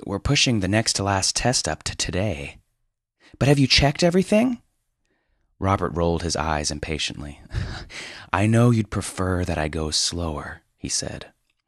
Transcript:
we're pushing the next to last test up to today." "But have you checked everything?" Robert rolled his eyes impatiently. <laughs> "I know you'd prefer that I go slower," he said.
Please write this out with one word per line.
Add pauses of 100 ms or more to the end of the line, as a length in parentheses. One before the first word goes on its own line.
we're
pushing
the
next
to
last
test
up
to
today." (800)
"But
have
you
checked
everything?" (960)
Robert
rolled
his
eyes
impatiently. (480)
<laughs>
"I
know
you'd
prefer
that
I
go
slower," (140)
he
said. (360)